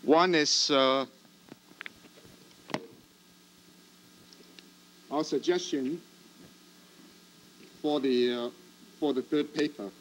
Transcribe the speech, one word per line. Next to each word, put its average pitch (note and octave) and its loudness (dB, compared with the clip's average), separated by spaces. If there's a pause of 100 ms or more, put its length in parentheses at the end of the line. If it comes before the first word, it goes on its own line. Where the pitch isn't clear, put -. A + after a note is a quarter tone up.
(120)
One F3 6
is, D3+ 2
uh... C3+ 4 (4000)
our D3+ -4
suggestion D#3 -4 (1800)
for D3 -2
the, B2 2
uh, A#2+ -4 (500)
for C#3+ 0
the B2+ -2
third D3 -2
paper. G2 -4 (120)